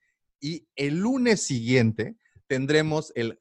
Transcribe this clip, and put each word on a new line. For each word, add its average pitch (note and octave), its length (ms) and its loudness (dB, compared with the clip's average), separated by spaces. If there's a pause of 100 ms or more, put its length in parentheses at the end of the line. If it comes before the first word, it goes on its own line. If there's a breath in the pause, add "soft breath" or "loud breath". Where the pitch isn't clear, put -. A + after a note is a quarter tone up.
(400)
y D3+ 360 -10
el C#3+ 240 -2
lunes A#3+ 460 0
siguiente A#2 680 2 (320)
tendremos D3+ 680 0
el A2+ 260 -6